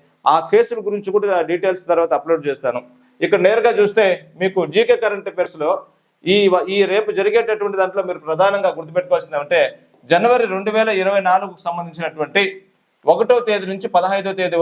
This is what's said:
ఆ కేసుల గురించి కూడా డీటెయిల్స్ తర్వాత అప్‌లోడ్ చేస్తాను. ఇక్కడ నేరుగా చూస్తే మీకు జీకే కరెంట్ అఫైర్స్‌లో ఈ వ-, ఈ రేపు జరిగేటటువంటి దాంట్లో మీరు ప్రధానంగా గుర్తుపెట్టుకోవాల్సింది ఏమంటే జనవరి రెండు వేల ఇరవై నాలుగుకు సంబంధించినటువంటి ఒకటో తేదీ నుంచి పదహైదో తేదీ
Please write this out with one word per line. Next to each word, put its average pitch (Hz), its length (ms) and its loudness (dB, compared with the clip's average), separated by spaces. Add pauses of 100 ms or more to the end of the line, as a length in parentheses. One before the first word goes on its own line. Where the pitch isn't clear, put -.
(280)
ఆ 165 240 2
కేసుల 233 280 2
గురించి 202 320 -6
కూడా 196 300 0
డీటెయిల్స్ 175 460 -4
తర్వాత 170 260 2
అప్‌లోడ్ 156 340 -2
చేస్తాను. 127 340 -4 (420)
ఇక్కడ 185 240 2
నేరుగా 226 320 4
చూస్తే 208 260 2 (360)
మీకు 190 180 0 (140)
జీకే 233 300 4
కరెంట్ 202 280 -4
అఫైర్స్‌లో 160 400 -4 (640)
ఈ - 20 4 (180)
వ-, 175 120 2 (100)
ఈ - 20 2 (160)
రేపు 214 160 0 (100)
జరిగేటటువంటి 208 600 0
దాంట్లో 185 260 -2
మీరు 170 200 -8
ప్రధానంగా 190 500 2
గుర్తుపెట్టుకోవాల్సింది 165 600 -4
ఏమంటే 160 200 0 (520)
జనవరి 233 420 2
రెండు 202 220 -4
వేల 220 140 2 (120)
ఇరవై 196 280 0
నాలుగుకు 185 380 -2
సంబంధించినటువంటి 165 760 -4 (720)
ఒకటో 226 240 2 (100)
తేదీ 202 240 -2
నుంచి 196 240 -8
పదహైదో 190 440 0
తేదీ 170 220 -2